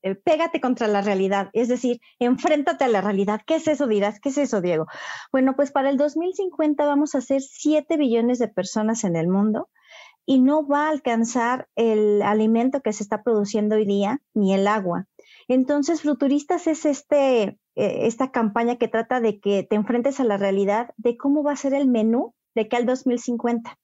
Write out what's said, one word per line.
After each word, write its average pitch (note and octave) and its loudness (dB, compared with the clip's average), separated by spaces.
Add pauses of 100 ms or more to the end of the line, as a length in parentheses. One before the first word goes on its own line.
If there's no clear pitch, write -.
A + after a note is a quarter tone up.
eh, G3 -4
pégate E4 0
contra B3 0
la G3+ 2
realidad, G3 0
es A#3 0
decir, A#3+ -2 (180)
enfréntate C#4 0
a C4 2
la G#3+ 2
realidad. G3+ 0
¿Qué D#4+ 2
es D#4+ -2
eso? D4 0
Dirás, G#3 0
"¿qué - -6
es C4+ -2
eso, B3 0
Diego?". E3+ 0 (460)
Bueno, C4 2
pues C#4 0
para C4+ 0
el C#4 0
dos D4 0
mil F4+ -2
cincuenta D#4 -2
vamos D4 0
a C4 0
ser C4+ -2
siete D4+ -2
billones B3 0
de A#3+ -2
personas G#3+ -2
en F3 0
el E3 0
mundo G#3+ 0 (560)
y C4+ 4
no C#4+ 2
va C#4+ 0
a - -2
alcanzar A#3+ -2
el G#3+ 2
alimento A3+ 2
que G#3+ -2
se G#3 -8
está G#3 -6
produciendo G#3+ 0
hoy G#3+ 2
día G3+ -2 (140)
ni G3 2
el G3 2
agua. F#3+ -2 (420)
Entonces, C#4+ 0
Futuristas D4 0
es D#4 0
este, C4+ 0 (160)
eh, F3+ -2
esta C4 -2
campaña A#3 0
que A#3+ 0
trata A#3 -2
de G#3 0
que G3+ 0
te - -2
enfrentes A#3+ -2
a C#4 0
la G#3 2
realidad G3+ 0
de A#3 -2
cómo C#4+ 0
va D4 0
a C#4+ -2
ser C4+ -2
el C#4 2
menú A3+ 2 (220)
de A3+ 0
aquí A3 -2
al A#3+ 0
dos B3+ -2
mil A#3+ 0
cincuenta. A#3 -4